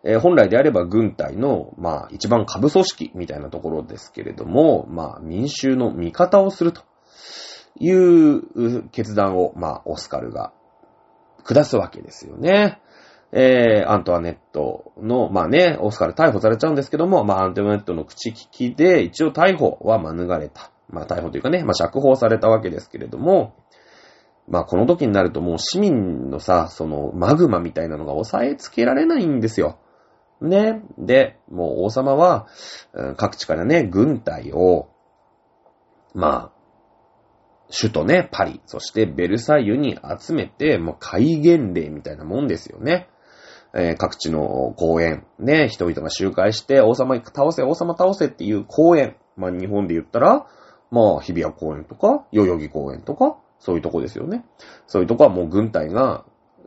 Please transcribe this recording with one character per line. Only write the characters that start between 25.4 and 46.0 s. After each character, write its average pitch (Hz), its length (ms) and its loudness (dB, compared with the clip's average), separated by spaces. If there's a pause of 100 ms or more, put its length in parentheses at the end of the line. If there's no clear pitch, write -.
も 85 140 -4
う 85 40 -4
市 - 200 -6
民 95 500 0
の 69 120 -8
さ、 87 280 2
そ - 200 -10
の、 73 260 -6
マ 92 220 2
グ 170 120 4
マ 90 120 0
み 87 120 -8
た 80 120 -4
い 82 40 -6
な 78 80 -8
の 78 80 -10
が 71 80 -8
抑 131 300 -4
え 285 140 -2
つ - 120 -18
け 233 160 -2
ら 254 100 2
れ 302 120 0
な 330 120 0
い 185 80 0
ん 135 140 0
で 113 80 0
す 107 120 -4
よ。 - 180 -2 (640)
ね。 214 400 0 (160)
で、 127 400 2 (100)
も 85 280 -6
う 90 80 0
王 107 60 0
様 135 260 0
は、 151 320 2 (440)
う 67 200 -8
ん、 - 20 -12
各 - 220 -4
地 - 100 -12
か 82 80 -2
ら 82 100 -4
ね、 151 200 2
軍 104 360 2
隊 71 320 -8
を、 82 380 2 (1200)
ま 73 380 -2
あ、 - 0 - (1200)
首 110 180 -2
都 76 120 -2
ね、 151 260 2
パ 98 140 -2
リ、 - 220 -10
そ - 140 -16
し - 100 -14
て 110 160 0
ベ 87 220 -2
ル 107 100 -2
サ 151 200 2
イ 110 100 -2
ユ 113 80 0
に 135 220 -4 (220)
集 - 140 -8
め 113 140 -4
て、 139 300 0
も 82 140 -6
う - 60 -12
戒 151 420 0
厳 147 320 4
令 80 160 -4
み 76 140 -14
た 73 100 -12
い 76 60 -14
な 73 60 -14
も 104 180 -6
ん 139 60 -2
で 82 100 -2
す - 80 -20
よ - 140 -20
ね。 170 280 -2 (680)
え 85 180 0
ー、 - 40 -6
各 - 200 -4
地 - 140 -6
の 67 460 -2
公 82 240 0
園、 82 240 -2 (140)
ね、 139 300 2
人 90 200 -4
々 76 140 -6